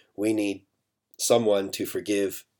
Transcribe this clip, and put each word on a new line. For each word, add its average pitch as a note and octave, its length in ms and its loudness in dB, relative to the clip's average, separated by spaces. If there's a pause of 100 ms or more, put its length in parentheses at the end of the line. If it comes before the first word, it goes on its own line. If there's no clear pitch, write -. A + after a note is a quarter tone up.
(160)
we G#2+ 180 0
need G2+ 300 -2 (540)
someone G#2 520 2
to F#2+ 160 -6
forgive F#2+ 600 -4 (140)